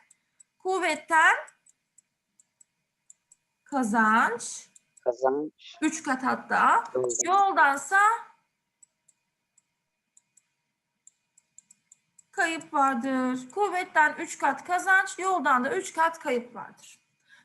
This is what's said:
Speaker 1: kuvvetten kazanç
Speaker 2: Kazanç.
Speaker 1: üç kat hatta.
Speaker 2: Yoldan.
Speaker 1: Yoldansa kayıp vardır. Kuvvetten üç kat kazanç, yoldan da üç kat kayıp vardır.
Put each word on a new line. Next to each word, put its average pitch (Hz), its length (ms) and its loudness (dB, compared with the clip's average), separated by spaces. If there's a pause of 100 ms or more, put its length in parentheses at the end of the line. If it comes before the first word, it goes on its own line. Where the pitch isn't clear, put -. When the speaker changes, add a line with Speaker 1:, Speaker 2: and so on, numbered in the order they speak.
(580)
Speaker 1:
kuvvetten 339 760 2 (2250)
kazanç 240 1040 0 (360)
Speaker 2:
Kazanç. 131 760 -4
Speaker 1:
üç - 220 -4
kat 262 200 -4
hatta. 240 640 0 (100)
Speaker 2:
Yoldan. 254 160 -2 (140)
Speaker 1:
Yoldansa 370 720 2 (4000)
kayıp 330 440 -4
vardır. 262 760 -2
Kuvvetten 359 680 0
üç - 200 -10
kat 277 260 -2
kazanç, 370 540 0
yoldan 302 460 0
da - 120 -2
üç - 160 -8
kat 220 260 0
kayıp 247 360 -6
vardır. - 460 -20 (440)